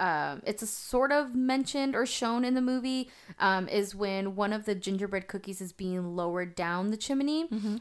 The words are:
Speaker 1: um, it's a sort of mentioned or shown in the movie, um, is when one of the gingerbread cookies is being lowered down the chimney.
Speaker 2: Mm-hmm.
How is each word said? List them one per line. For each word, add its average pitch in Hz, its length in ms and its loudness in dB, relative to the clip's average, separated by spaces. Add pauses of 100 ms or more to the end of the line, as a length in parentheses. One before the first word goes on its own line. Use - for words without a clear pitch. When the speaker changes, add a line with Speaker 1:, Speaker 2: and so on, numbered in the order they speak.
Speaker 1:
um, 151 440 0
it's 208 200 -2
a - 20 -4
sort 254 460 2
of 277 240 2
mentioned 269 580 2
or 233 100 2
shown 240 400 0
in 254 100 2
the 262 60 4
movie, 254 480 0 (300)
um, 190 300 4
is 202 260 0
when 196 400 -2
one 202 180 0
of 214 120 -4
the 208 100 0
gingerbread 190 540 -2
cookies 196 320 -8
is 180 120 -8
being 180 440 -4
lowered 175 400 -2
down 180 340 0
the 220 60 -2
chimney. 285 500 0
Speaker 2:
Mm-hmm. 214 340 -2